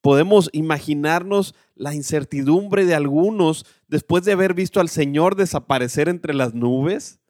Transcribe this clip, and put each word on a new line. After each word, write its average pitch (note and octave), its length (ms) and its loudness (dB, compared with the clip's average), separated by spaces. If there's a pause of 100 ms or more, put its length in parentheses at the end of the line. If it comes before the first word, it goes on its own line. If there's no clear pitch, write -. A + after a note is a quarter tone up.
Podemos D#3+ 500 4
imaginarnos D#3 1040 -2 (200)
la C#3+ 200 -8
incertidumbre D#3 880 0
de F3 100 2
algunos D#3+ 720 0 (220)
después E3+ 380 -2
de G3+ 80 2
haber F#3 200 2
visto F#3 280 -2
al E3 80 0
Señor D#3 480 0
desaparecer D3 720 -2
entre E3 240 -6
las B2+ 200 -2
nubes C3 760 -4